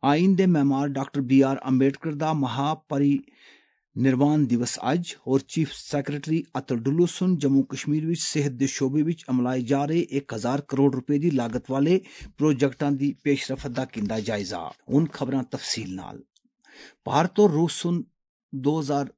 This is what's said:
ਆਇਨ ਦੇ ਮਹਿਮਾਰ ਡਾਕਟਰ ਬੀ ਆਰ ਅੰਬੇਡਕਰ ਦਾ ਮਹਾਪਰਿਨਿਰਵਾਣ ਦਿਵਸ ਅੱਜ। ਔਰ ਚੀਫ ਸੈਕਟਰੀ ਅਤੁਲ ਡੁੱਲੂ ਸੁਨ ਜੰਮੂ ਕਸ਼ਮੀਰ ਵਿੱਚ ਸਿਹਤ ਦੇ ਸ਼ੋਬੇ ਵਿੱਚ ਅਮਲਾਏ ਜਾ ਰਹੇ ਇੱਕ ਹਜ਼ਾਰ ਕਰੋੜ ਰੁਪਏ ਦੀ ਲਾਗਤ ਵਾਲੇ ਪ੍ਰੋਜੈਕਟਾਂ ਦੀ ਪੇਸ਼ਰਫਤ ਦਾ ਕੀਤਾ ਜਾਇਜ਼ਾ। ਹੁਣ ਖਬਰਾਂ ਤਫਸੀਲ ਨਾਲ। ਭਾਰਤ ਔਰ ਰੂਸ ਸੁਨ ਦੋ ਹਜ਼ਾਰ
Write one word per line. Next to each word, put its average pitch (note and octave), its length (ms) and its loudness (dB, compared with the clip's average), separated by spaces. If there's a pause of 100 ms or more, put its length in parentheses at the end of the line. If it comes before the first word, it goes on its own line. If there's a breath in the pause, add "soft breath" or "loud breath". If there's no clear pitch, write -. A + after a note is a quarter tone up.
ਆਇਨ E3 300 4
ਦੇ F#3+ 120 4
ਮਹਿਮਾਰ C#3+ 420 2
ਡਾਕਟਰ C#3 320 -4
ਬੀ C3+ 200 6
ਆਰ C3+ 260 4
ਅੰਬੇਡਕਰ C3+ 460 2
ਦਾ D#3 200 -2
ਮਹਾਪਰਿਨਿਰਵਾਣ C#3+ 2000 -2
ਦਿਵਸ A#2+ 400 0 (140)
ਅੱਜ। F3 220 -2 (140)
ਔਰ C3+ 200 2
ਚੀਫ D#3 240 -2
ਸੈਕਟਰੀ D3 720 -4 (140)
ਅਤੁਲ B2+ 200 -4
ਡੁੱਲੂ C#3+ 280 2
ਸੁਨ F3+ 300 0
ਜੰਮੂ C#3 260 4
ਕਸ਼ਮੀਰ D3+ 440 -4
ਵਿੱਚ E3 140 -2
ਸਿਹਤ C#3+ 320 -2
ਦੇ B2 140 -2
ਸ਼ੋਬੇ C#3 360 -2
ਵਿੱਚ D#3+ 280 -2
ਅਮਲਾਏ B2+ 320 0
ਜਾ C#3 220 0
ਰਹੇ D#3+ 160 0
ਇੱਕ C3+ 340 -4
ਹਜ਼ਾਰ A#2+ 260 -2
ਕਰੋੜ C#3 340 2
ਰੁਪਏ C#3+ 240 -2
ਦੀ D#3+ 120 2
ਲਾਗਤ A#2+ 400 -2
ਵਾਲੇ D3+ 300 2 (380 loud breath)
ਪ੍ਰੋਜੈਕਟਾਂ C#3+ 540 2
ਦੀ C#3 220 -2 (100)
ਪੇਸ਼ਰਫਤ C#3 440 -2
ਦਾ B2 160 -4
ਕੀਤਾ A2 360 -6
ਜਾਇਜ਼ਾ। F#2+ 520 -6 (180)
ਹੁਣ D3+ 160 4
ਖਬਰਾਂ C3 360 -4
ਤਫਸੀਲ A2 520 -8
ਨਾਲ। - 280 -14 (840 loud breath)
ਭਾਰਤ F3 360 0
ਔਰ G#3 100 8
ਰੂਸ D#3+ 220 0
ਸੁਨ F3 320 -2 (500)
ਦੋ C#3+ 260 0
ਹਜ਼ਾਰ C#3+ 380 -2